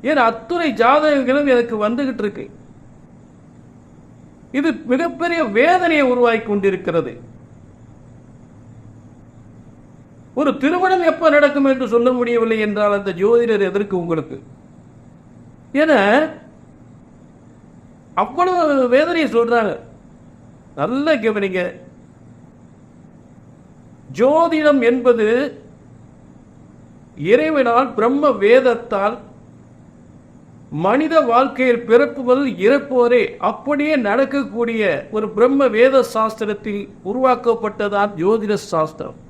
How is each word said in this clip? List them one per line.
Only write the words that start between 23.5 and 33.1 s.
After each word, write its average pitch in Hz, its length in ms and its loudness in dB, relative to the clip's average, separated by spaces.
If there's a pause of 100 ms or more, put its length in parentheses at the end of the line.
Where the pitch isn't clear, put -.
ஜோதிடம் 302 680 4
என்பது 240 380 2 (2000)
இறைவனால் 262 680 2
பிரம்ம 269 320 2 (140)
வேதத்தால் 233 720 2 (1700)
மனித 294 300 0 (160)
வாழ்க்கையில் 254 580 0
பிறப்பு 269 380 2
முதல் 262 200 2 (200)
இறப்பு 277 340 0
வரை 240 220 2 (260)